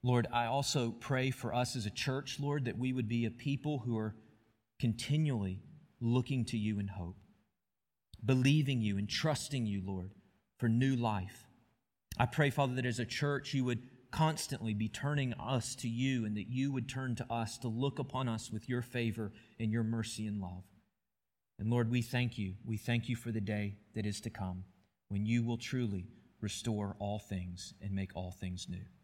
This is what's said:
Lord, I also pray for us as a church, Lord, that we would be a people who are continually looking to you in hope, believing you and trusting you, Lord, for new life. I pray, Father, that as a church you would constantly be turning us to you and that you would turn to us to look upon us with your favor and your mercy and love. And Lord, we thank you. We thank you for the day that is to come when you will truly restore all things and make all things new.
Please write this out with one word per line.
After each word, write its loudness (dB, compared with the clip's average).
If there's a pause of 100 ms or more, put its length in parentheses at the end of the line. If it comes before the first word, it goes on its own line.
Lord, 4
I 2
also 2
pray 0
for -4
us 2
as -2
a -2
church, -4
Lord, 0
that -2
we 0
would 0
be 2
a 0
people -2
who 0
are -2 (640)
continually 2 (380)
looking 2
to -2
you 0
in -2
hope, -8 (1080)
believing 6
you 2
and -2
trusting 0
you, -2
Lord, -4 (460)
for 2
new 6
life. -2 (680)
I 6
pray, 4
Father, 2
that 0
as 0
a 0
church -2
you 2
would 0 (260)
constantly 0
be 0
turning 0
us -2
to -6
you 2
and -2
that -4
you 0
would -2
turn -2
to -4
us -2
to -4
look 0
upon -2
us -2
with -6
your 0
favor -2 (280)
and 2
your 4
mercy -2
and -2
love. -6 (960)
And 0
Lord, 4
we 4
thank 0
you. -2 (100)
We -2
thank 0
you 0
for -6
the 0
day -2 (160)
that -2
is -4
to -6
come -4 (460)
when 0
you 4
will 0
truly -2 (340)
restore -2
all -4
things -6
and -4
make -2
all -4
things -6
new. -8 (220)